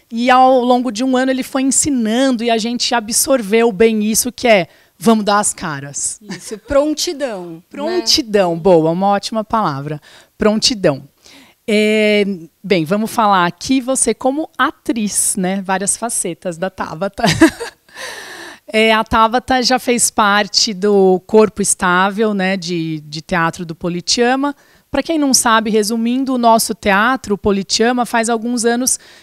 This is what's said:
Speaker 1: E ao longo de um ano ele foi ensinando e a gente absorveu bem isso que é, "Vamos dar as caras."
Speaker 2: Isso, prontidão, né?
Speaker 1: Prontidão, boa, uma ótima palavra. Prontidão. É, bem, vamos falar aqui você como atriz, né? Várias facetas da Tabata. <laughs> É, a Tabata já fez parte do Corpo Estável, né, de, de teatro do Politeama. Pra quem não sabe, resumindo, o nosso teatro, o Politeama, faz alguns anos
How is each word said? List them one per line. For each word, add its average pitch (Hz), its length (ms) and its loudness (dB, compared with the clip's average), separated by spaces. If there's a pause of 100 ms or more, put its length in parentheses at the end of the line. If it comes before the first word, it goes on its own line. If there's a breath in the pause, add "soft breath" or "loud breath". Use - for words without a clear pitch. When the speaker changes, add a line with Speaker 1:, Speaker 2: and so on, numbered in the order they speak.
(100)
Speaker 1:
E 240 200 0
ao 262 320 6
longo 247 300 2
de 208 100 -4
um 262 140 0
ano 262 140 2
ele 254 120 -2
foi 262 200 -4
ensinando 254 840 0
e 233 60 0
a 226 80 2
gente 240 360 -4
absorveu 233 800 2
bem 214 320 2
isso 220 260 -2
que - 160 -6
é, 202 220 4 (300 soft breath)
"Vamos 220 260 2
dar 202 140 2
as 202 160 -2
caras." 143 680 -10
Speaker 2:
Isso, 208 380 -12
prontidão, 277 960 -4
né? 165 60 -16 (120)
Speaker 1:
Prontidão, 226 880 -2
boa, 165 320 4
uma 185 160 0
ótima 202 360 -2
palavra. 151 560 -4 (380 loud breath)
Prontidão. 202 680 0 (680 loud breath)
É, 214 500 2 (380)
bem, 180 220 0
vamos 208 240 -2
falar 196 380 2
aqui 262 340 -2
você 240 320 -2
como 285 460 -4
atriz, - 800 -2
né? 190 240 -2
Várias 190 340 -4
facetas 180 640 -6
da 185 100 -4
Tabata. 196 540 -8
<laughs> - 600 0 (920 loud breath)
É, 220 180 4
a 220 120 2
Tabata 240 580 0
já 254 160 2
fez - 320 -2
parte 208 600 0
do 190 540 4
Corpo 214 340 4
Estável, 196 720 0
né, 190 240 -2
de, 160 440 -6
de 151 200 -12
teatro 170 460 -2
do 160 80 -10
Politeama. 247 840 -2 (340 soft breath)
Pra 269 120 -2
quem 330 160 -2
não 277 160 0
sabe, 226 360 2
resumindo, 233 640 0
o 254 40 -2
nosso 226 360 2
teatro, 208 600 0
o 180 40 -6
Politeama, 220 680 0
faz 233 240 -2
alguns 233 340 -2
anos 240 340 0 (240 loud breath)